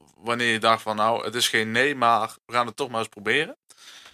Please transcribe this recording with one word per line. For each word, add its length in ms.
wanneer 360
je 80
dacht 220
van, 140
nou, 300
het 100
is 140
geen 220
nee, 240
maar 400
we 80
gaan 120
het 100
toch 140
maar 100
eens 100
proberen. 480